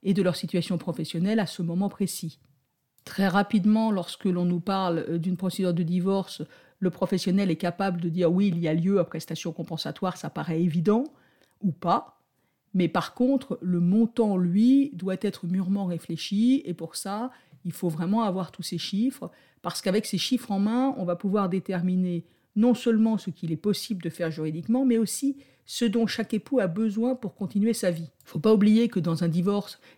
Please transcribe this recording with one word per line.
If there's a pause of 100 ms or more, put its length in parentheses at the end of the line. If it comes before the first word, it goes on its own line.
et
de
leur
situation
professionnelle
à
ce
moment
précis. (640)
Très
rapidement,
lorsque
l'on
nous
parle,
euh,
d'une
procédure
de
divorce, (380)
le
professionnel
est
capable
de
dire : «
Oui,
il
y
a
lieu
à
prestation
compensatoire »,
ça
paraît
évident, (560)
ou
pas. (520)
Mais
par
contre,
le
montant,
lui,
doit
être
mûrement
réfléchi,
et
pour
ça, (320)
il
faut
vraiment
avoir
tous
ces
chiffres, (300)
parce
qu'avec
ces
chiffres
en
main,
on
va
pouvoir
déterminer (320)
non
seulement
ce
qu'il
est
possible
de
faire
juridiquement,
mais
aussi (280)
ce
dont
chaque
époux
a
besoin
pour
continuer
sa
vie. (140)
Faut
pas
oublier
que
dans
un
divorce, (180)